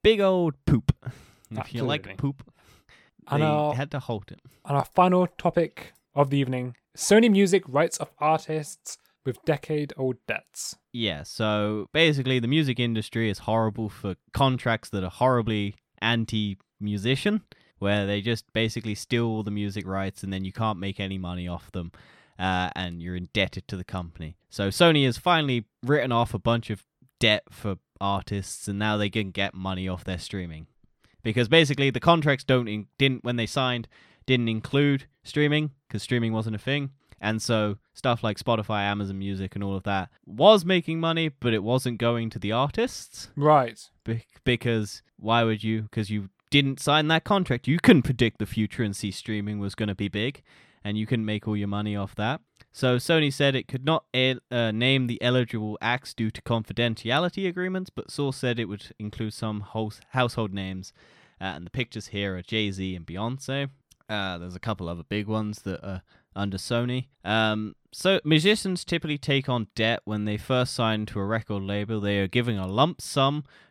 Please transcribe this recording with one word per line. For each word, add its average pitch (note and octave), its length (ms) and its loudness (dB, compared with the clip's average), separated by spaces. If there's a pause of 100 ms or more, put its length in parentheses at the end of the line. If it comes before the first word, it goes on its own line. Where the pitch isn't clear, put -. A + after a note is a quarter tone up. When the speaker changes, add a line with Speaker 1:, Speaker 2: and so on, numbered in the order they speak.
Speaker 1:
big G#3+ 180 6
old F#3 360 2 (100)
poop. - 300 4 (560)
If - 240 -8
you A#2 80 -4
like C#3+ 180 -2
Speaker 2:
Absolutely. G2 140 -14
Speaker 1:
poop, C#3 360 -6 (760)
Speaker 2:
And D3 160 2
Speaker 1:
they - 20 4
Speaker 2:
our, D3+ 300 2
Speaker 1:
had C#3 160 -6
to C#3+ 80 -6
halt A2 320 -6
it. - 80 -20 (260)
Speaker 2:
and C#3+ 100 0
our C#3+ 100 2
final F3+ 420 6
topic - 640 -2 (220)
of C#3+ 160 4
the C#3+ 80 2
evening, B2+ 360 -2 (220)
Sony A3 320 8
Music G3 380 6
writes C#3+ 340 0
off - 160 -6
artists D#3 800 -2 (260)
with B2+ 220 -6
decade-old C#3+ 720 -2 (100)
debts. - 520 -8 (160)
Speaker 1:
Yeah, F#2+ 300 -4
so G#2+ 680 -2
basically C#3 480 4
the A#2 80 0
music C3+ 320 2
industry A2+ 500 0
is F#2+ 100 -4
horrible A2 500 0
for F#2+ 260 -6 (180)
contracts B2+ 580 0
that G2 120 -2
are F#2 80 -4
horribly A2 640 0 (260)
anti-musician, A2 1400 -2 (380)
where G2+ 260 2
they G2+ 160 -2
just A2+ 320 -4
basically A2 420 -2
steal A#2 300 0
all A2 180 -2
the G2+ 80 -6
music G#2 340 -4
rights F#2+ 380 -6
and F#2+ 100 -6
then F#2+ 120 -4
you F#2+ 60 -8
can't A2 280 -2
make G2 200 -6
any F#2+ 180 -6
money F2+ 300 -6
off F2 240 -10
them, E2+ 200 -8 (480)
uh, F2+ 360 0
and E2+ 260 -8
you're F2+ 140 -6
indebted F2+ 520 -2
to G2+ 100 -8
the F2+ 60 -8
company. E2+ 520 -10 (140)
So G2 200 -2
Sony D3+ 360 6
has B2 120 0
finally C#3+ 480 2 (180)
written B2+ 280 2
off A#2 220 2
a G#2 60 -2
bunch A#2 300 0
of G2+ 140 -8 (360)
debt G#2+ 300 4
for G2 280 -6 (220)
artists, G2 680 -4
and G2+ 120 -4
now G#2+ 180 2
they G#2 120 0
can G2 220 -2
get G2 220 -2
money F#2+ 340 -4
off F2+ 160 -6
their F#2 160 -4
streaming. E2 480 -10 (560)
Because A2+ 260 2
basically C#3 400 4
the C3 100 -2
contracts D3+ 440 4
don't B2+ 240 2
in-, G#2 200 -6 (100)
didn't, C3 260 2
when A#2+ 120 -2
they A#2 120 0
signed, B2 400 -2 (380)
didn't A#2+ 240 2
include C#3 560 0 (180)
streaming, D3 480 0 (180)
'cause - 140 -6
streaming A#2 300 0
wasn't A2 220 -2
a G#2 40 -8
thing. C#3 320 -4 (280)
And G#2+ 220 -2
so G#2+ 380 0 (140)
stuff A#2+ 300 -2
like G#2+ 140 -2
Spotify, G#2+ 460 -2
Amazon G2+ 340 -2
Music G2 380 -6
and G2+ 80 -6
all G2 120 -4
of F#2+ 80 -6
that G2 280 -2 (140)
was F3 380 6
making E3 360 0
money, E3 300 0
but A#2+ 240 -2
it G#2 100 0
wasn't B2 340 0
going A#2 320 0
to A2 100 -10
the G2+ 120 -2
artists. - 840 -4
Speaker 2:
Right. C#3+ 540 4 (140)
Speaker 1:
Be-, A2+ 220 -4 (180)
because A#2 580 0 (160)
why A#2 260 2
would A2 200 0
you? A2 280 -2
'Cause G#2+ 200 -4
you G2+ 180 -4 (220)
didn't C#3 280 4
sign D3+ 280 2
that D#3+ 160 2
contract. F#3 440 0
You E3+ 120 2
couldn't E3+ 240 8
predict A#2+ 340 0
the G#2+ 80 -4
future G#2+ 380 -2
and G2+ 120 -2
see G#2 160 -4
streaming G#2 480 -6
was G2+ 160 -4
gonna G#2 200 -2
be G2+ 120 -2
big, G#2+ 360 -4 (400)
and G#2 140 -4
you G#2+ 100 -2
couldn't A2+ 180 0
make G#2+ 220 -4
all G#2+ 100 0
your G#2 100 -2
money G#2 280 -2
off G2+ 200 -6
that. A#2 240 -2 (320)
So B2+ 260 2
Sony D3+ 360 2
said C#3 220 2
it A#2+ 120 -4
could C3 160 -6
not D#3 300 0
el-, C3 260 2 (120)
uh, A#2 200 0
name B2+ 360 2
the A#2+ 140 -6
eligible A#2 600 0
acts B2 320 -4
due A2 160 -2
to - 140 -8
confidentiality A#2+ 1040 -2
agreements, F#3 420 -4
but - 220 -12
source C3+ 260 -2
said A#2+ 220 -2
it A#2 100 -2
would G2+ 300 -12
include G#2+ 340 -6
some G#2+ 280 -6
hous-, G#2+ 380 -6 (100)
household A#2 440 -2
names, F#2+ 400 -8 (480)
uh, F#2+ 40 -6
and F2 200 -8
the - 60 -16
pictures A2+ 360 -8
here G2+ 300 -4
are F2+ 60 -10
Jay-Z F#2+ 520 -4
and E2+ 100 -12
Beyonce. C3 640 -6 (380)
Uh, G2 300 -4
there's F2+ 180 -10
a F#2 40 -12
couple G2 280 -4
other E2+ 160 -8
big G2+ 240 -4
ones G#2+ 360 -4
that F#2+ 220 -6
are F#2 160 -8 (320)
under G2 240 -4
Sony. B2 500 -2 (180)
Um, G#2+ 500 0 (160)
so - 320 0
musicians F3+ 640 2
typically D#3 320 -2
take C#3 320 -2
on A#2+ 260 -2
debt A2+ 300 0
when G#2 200 -4
they G#2 120 -2
first B2+ 360 0
sign A2 340 0
to - 120 -6
a G2 60 -2
record G#2+ 380 -4
label. G#2 360 -4
They G2+ 220 0
are G2 60 0
giving A#2 300 0
a F#2 100 -4
lump C3 340 0
sum C#3+ 420 0 (280)